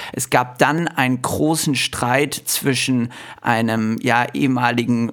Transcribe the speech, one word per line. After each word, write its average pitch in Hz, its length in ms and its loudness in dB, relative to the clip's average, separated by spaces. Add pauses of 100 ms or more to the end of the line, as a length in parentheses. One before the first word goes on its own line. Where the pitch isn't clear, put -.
(140)
Es - 160 -6
gab 127 280 0
dann 151 300 2
einen 127 340 0
großen 151 540 0
Streit 131 580 0
zwischen 127 800 -2 (300)
einem, 113 600 0
ja, 120 320 2
ehemaligen 120 800 2